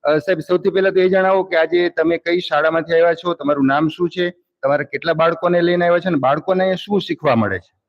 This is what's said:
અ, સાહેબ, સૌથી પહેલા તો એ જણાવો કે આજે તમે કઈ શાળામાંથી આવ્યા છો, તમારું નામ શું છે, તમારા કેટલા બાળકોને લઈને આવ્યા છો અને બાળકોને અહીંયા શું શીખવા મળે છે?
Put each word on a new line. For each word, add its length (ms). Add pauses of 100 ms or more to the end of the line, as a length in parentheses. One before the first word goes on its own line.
અ, 140
સાહેબ, 220
સૌથી 300
પહેલા 200
તો 100
એ 100
જણાવો 340
કે 140
આજે 320
તમે 280
કઈ 220
શાળામાંથી 540
આવ્યા 200
છો, 200
તમારું 340
નામ 200
શું 220
છે, 200 (340)
તમારા 200
કેટલા 300
બાળકોને 480
લઈને 240
આવ્યા 140
છો 100
અને 80
બાળકોને 460
અહીંયા 120
શું 260
શીખવા 340
મળે 240
છે? 300